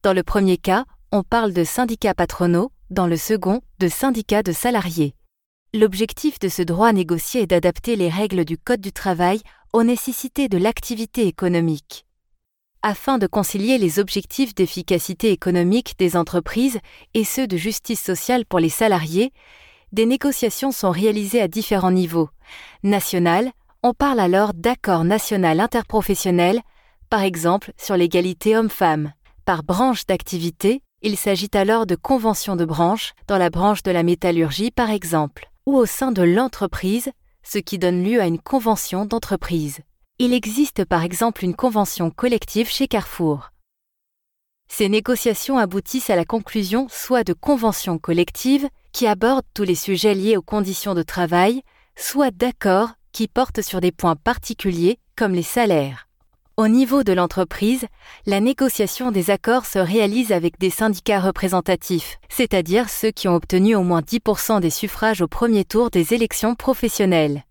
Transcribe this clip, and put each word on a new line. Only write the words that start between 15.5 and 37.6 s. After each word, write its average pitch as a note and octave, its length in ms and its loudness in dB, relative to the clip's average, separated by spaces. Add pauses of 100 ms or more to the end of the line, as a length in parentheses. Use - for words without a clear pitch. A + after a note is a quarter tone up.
des F3+ 180 2
entreprises G3+ 640 -2 (340)
et A3 100 2
ceux C4 220 -2
de F#3+ 100 -4
justice G#3 480 -4
sociale A#3 400 -2
pour F#3 140 -2
les E3 120 2
salariés, F#3+ 640 0 (600)
des A3+ 160 2
négociations C4 640 0
sont G3+ 180 -2
réalisées G#3 520 0
à F#3+ 60 2
différents F#3 440 0
niveaux. E3+ 380 2 (520)
National, G3 680 2 (320)
on A#3+ 100 2
parle C#4 260 0
alors F#3+ 360 2
d'accord F3 480 0
national F#3 560 2
interprofessionnel, G3 1000 0 (520)
par G#3+ 100 2
exemple F3 560 0
sur - 180 -4
l'égalité F3+ 640 2
homme-femme. D#3+ 560 0 (320)
Par D#3+ 180 0
branche G#3+ 440 0
d'activité, F#3 720 -2 (220)
il G#3 140 -2
s'agit G3+ 360 -2
alors G#3+ 320 2
de F3 100 0
conventions A3 600 0
de E3+ 100 0
branche, E3+ 480 0 (140)
dans G3+ 100 2
la F3 140 2
branche F#3+ 320 0
de F#3+ 80 0
la F3 100 2
métallurgie E3+ 680 0
par A#3 180 -2
exemple, E3 640 -4 (160)
ou C#4 100 2
au A#3+ 80 6
sein C4 260 -4
de F#3+ 120 2
l'entreprise, G#3 880 0 (320)
ce - 160 -6
qui F#3+ 180 -8